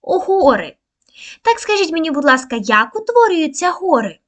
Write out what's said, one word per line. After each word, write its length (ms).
гори. 760
Так 180
скажіть 320
мені, 200
будь 140
ласка, 300
як 400
утворюються 760
гори? 560